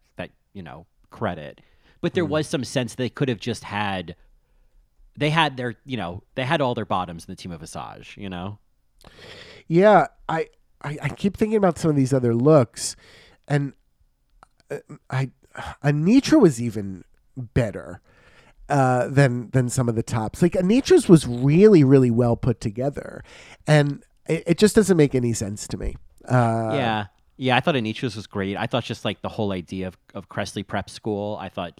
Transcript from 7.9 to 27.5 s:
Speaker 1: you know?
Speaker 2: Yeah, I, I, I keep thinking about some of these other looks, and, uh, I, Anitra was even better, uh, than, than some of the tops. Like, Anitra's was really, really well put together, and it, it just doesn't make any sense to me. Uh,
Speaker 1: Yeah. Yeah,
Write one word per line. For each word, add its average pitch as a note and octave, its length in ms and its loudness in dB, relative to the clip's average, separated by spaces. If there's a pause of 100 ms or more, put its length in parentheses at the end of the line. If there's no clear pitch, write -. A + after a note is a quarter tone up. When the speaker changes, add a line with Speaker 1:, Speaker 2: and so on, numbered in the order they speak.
Speaker 1:
you G2+ 120 -12
know? F#2 280 -10 (1120)
Speaker 2:
Yeah, F#3 400 6 (200)
I, D#3+ 220 -4 (320)
I, D3 200 -12
I C#3 80 -6
keep - 280 -4
thinking A3 200 0
about F#3 220 -2
some E3 100 0
of D3 60 0
these C3+ 180 0
other B2 220 0
looks, C3+ 600 2 (520)
and, C#3+ 260 -2 (960)
uh, C#3 100 -10 (300)
I, C3 220 -4 (520)
Anitra E3+ 560 4
was D3 220 4
even G2 440 -8 (320)
better, G#2 640 -4 (680)
uh, B2+ 380 2
than, B2 440 0
than B2+ 180 0
some A#2+ 200 -2
of A2+ 60 -2
the A2+ 80 -2
tops. A2+ 380 -6
Like, F3 120 2
Anitra's A#3 540 2
was D#3+ 180 8
really, D3 580 6
really C3 280 6
well A#2 240 2
put A#2 240 -2
together, A#2+ 640 -8 (420)
and C#3+ 380 2 (240)
it, D#3+ 180 -2
it E3+ 120 0
just G#3 180 4
doesn't F#3+ 220 4
make C#3+ 180 4
any A#2+ 180 0
sense G#2 360 -8
to G2 80 -8
me. - 180 -8 (320)
Uh, A2+ 460 0
Speaker 1:
Yeah. A2 320 -2 (320)
Yeah, B2+ 200 2